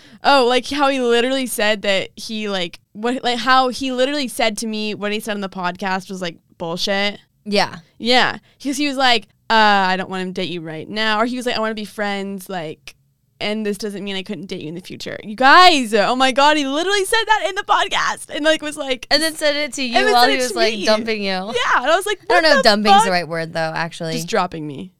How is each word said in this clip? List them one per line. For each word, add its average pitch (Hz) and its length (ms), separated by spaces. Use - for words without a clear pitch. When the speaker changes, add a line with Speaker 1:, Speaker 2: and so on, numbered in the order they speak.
Speaker 1:
Oh, 269 240
like, 247 220
how 285 200
he 277 120
literally 247 440
said 208 380
that 190 320
he, 214 340
like, 180 300
what, 240 300
like, 240 140
how 254 320
he 262 220
literally 262 360
said 226 320
to 226 80
me 214 280
what 208 160
he 214 80
said 214 160
on 202 60
the 190 80
podcast 185 600
was, 185 120
like, 170 160
bullshit. 196 600
Speaker 2:
Yeah. 196 340
Speaker 1:
Yeah. 220 400
'Cause 254 160
he 294 100
was 262 100
like, 247 280
"Uh, 226 40
I 185 80
don't 185 120
want 185 180
to 185 60
date 185 160
you 175 120
right 156 280
now." 214 300
Or 226 60
he 247 100
was 247 100
like, 240 100
"I - 40
wanna 220 160
be 214 100
friends, 196 640
like, 160 460
and 214 260
this 208 120
doesn't 202 260
mean 202 120
I 190 80
couldn't 196 220
date 185 160
you 151 80
in 170 60
the 185 60
future." - 420
You 208 120
guys, 277 580
oh 208 220
my 262 160
God, 285 260
he 285 80
literally 359 400
said 453 200
that 415 240
in 381 60
the 403 80
podcast 240 720
and, - 120
like, 311 160
was 294 160
like 269 340
Speaker 2:
And 294 100
then 320 140
said 294 200
it 294 180
to 277 100
you 247 140
Speaker 1:
and 403 100
then 427 60
Speaker 2:
while 240 100
Speaker 1:
said 262 80
Speaker 2:
he 269 60
Speaker 1:
it 254 40
Speaker 2:
was, 247 100
Speaker 1:
to - 60
Speaker 2:
like, 220 160
Speaker 1:
me. 196 120
Speaker 2:
dumping 220 380
you. 196 60
Speaker 1:
Yeah, 233 520
and 254 100
I 339 40
was 381 100
like, 415 160
Speaker 2:
I - 40
don't - 120
Speaker 1:
"What 330 60
Speaker 2:
know 320 80
if - 60
Speaker 1:
the 539 60
Speaker 2:
dumping's 208 320
Speaker 1:
fuck?" 427 100
Speaker 2:
the 190 60
right 170 160
word, 165 260
though, 160 220
actually. 160 380
Speaker 1:
Just 165 140
dropping 180 380
me. 156 340